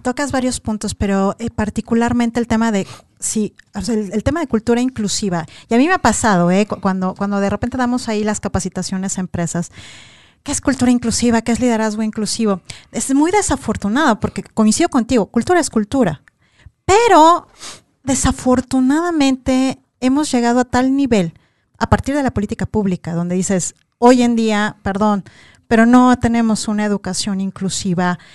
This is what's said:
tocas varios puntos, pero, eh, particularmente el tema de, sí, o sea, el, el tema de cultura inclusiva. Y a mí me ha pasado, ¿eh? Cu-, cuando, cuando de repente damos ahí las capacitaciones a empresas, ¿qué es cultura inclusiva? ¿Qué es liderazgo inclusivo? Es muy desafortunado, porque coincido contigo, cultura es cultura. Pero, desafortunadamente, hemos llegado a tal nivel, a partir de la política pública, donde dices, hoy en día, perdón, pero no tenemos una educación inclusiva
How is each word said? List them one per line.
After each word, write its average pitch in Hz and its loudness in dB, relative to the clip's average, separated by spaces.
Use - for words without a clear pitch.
tocas 262 -4
varios 254 -2
puntos, 214 -6
pero, 196 0
eh, 226 -6
particularmente 233 -2
el 233 -2
tema 226 0
de, 196 -2
sí, - -4
o 202 -6
sea, 220 -2
el, 202 -4
el 208 -2
tema 285 0
de 320 -2
cultura 233 0
inclusiva. 208 -4
Y 226 0
a 233 6
mí 277 4
me 370 2
ha 359 -2
pasado, 202 2
¿eh? 202 2
Cu-, 196 -8
cuando, 185 -2
cuando 202 -4
de 196 0
repente 240 -6
damos 247 -2
ahí 214 -2
las 208 -2
capacitaciones 190 -6
a - -6
empresas, 175 -4
¿qué 294 -8
es - -4
cultura 254 0
inclusiva? 233 0
¿Qué 233 -2
es 208 -2
liderazgo 220 0
inclusivo? 214 -4
Es 233 -4
muy 302 2
desafortunado, 262 0
porque - -6
coincido 220 0
contigo, 240 0
cultura 330 0
es - -2
cultura. 214 -2
Pero, 359 6
desafortunadamente, 262 0
hemos 269 0
llegado 240 2
a 247 2
tal 262 0
nivel, 226 0
a 226 -2
partir 269 0
de 294 0
la 254 0
política 208 -4
pública, 190 -2
donde 175 -4
dices, 185 -2
hoy 247 4
en 240 0
día, 214 -2
perdón, 202 0
pero 226 6
no 247 6
tenemos 233 0
una 214 -2
educación 196 -4
inclusiva 185 -4